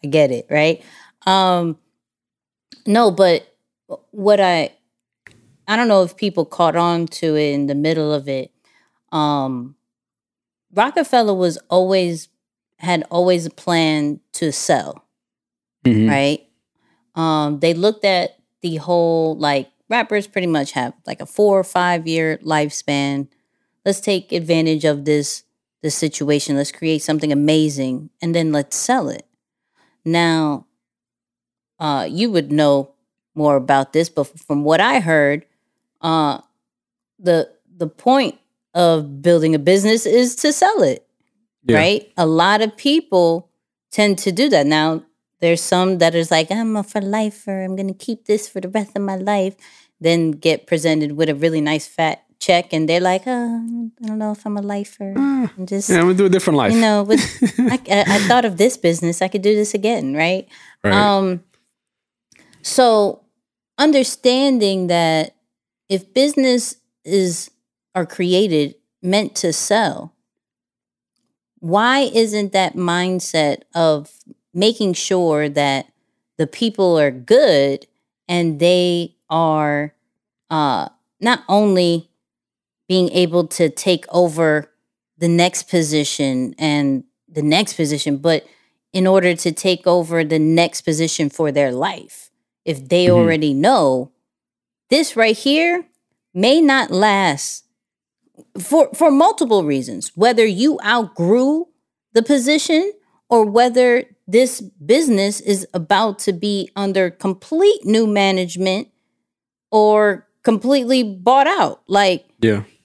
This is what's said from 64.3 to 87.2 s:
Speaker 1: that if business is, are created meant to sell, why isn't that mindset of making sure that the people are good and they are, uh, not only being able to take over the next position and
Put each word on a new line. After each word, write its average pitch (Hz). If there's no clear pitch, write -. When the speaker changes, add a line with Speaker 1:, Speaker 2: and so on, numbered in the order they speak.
Speaker 1:
that 165
if 190
business 262
is, 180
are 180
created 180
meant 196
to -
sell, -
why 214
isn't 208
that 185
mindset 175
of 156
making 208
sure 160
that 139
the 156
people 190
are 143
good 139
and 170
they 175
are, 151
uh, 143
not 233
only 180
being 185
able 175
to 170
take -
over 160
the 170
next 170
position 143
and 143